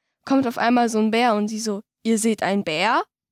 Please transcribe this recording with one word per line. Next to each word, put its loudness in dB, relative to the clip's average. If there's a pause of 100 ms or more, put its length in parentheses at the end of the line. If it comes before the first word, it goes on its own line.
(260)
kommt 2
auf -6
einmal 2
so 0
ein 2
Bär 2
und -2
sie -6
so, -6 (220)
"Ihr 2
seht 0
einen 0
Bär? 0 (280)